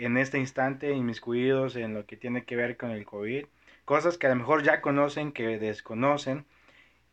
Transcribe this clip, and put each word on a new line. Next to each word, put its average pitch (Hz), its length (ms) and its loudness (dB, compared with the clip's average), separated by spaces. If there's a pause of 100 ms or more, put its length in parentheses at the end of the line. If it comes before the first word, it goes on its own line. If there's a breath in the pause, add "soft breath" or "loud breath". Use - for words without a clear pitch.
en 120 160 2
este 135 200 2
instante 135 540 -2
inmiscuidos 123 840 0
en 113 200 -6
lo 104 100 -8
que 104 120 -18
tiene 123 260 -4
que 123 120 -8
ver 120 220 -2
con 120 140 -6
el 107 120 -6
covid. 107 420 -6 (400 soft breath)
Cosas 160 340 2
que 143 80 4
a - 20 8
lo 127 60 6
mejor 127 260 2
ya 147 200 4
conocen, 143 500 0
que 113 260 -2
desconocen 131 880 -2 (680 soft breath)